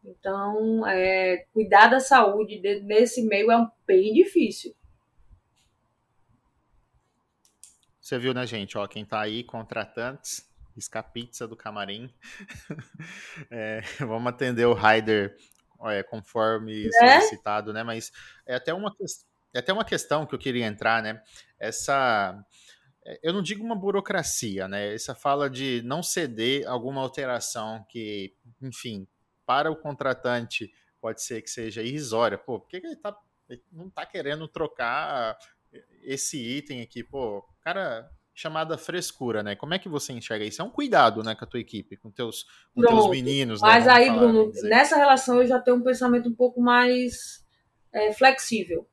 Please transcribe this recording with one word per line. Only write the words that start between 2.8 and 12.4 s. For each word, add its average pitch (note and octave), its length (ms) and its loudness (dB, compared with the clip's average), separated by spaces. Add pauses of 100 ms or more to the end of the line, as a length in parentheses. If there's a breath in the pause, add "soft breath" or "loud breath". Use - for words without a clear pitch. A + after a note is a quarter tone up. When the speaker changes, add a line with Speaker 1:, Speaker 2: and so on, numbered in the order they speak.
Speaker 1:
nesse A3 420 4
meio G#3+ 280 2
é A#3 60 6
um, A#3 120 2 (160)
bem G3 280 4
difícil. C4+ 640 2 (3250)
Speaker 2:
Você - 180 -8
viu, B2+ 160 -2
né, B2 120 -4
gente? G#2+ 320 -8
Ó, G2+ 100 -4
quem G#2+ 180 -14
tá A2 140 -6
aí, G#2+ 240 -6
contratantes, A#2 1040 -12 (260)
risca A2 240 -12
a G#2+ 40 -12
pizza A#2+ 440 -14
do A2 80 -16
camarim. G#2+ 540 -12 (100)
<laughs> - 1300 -20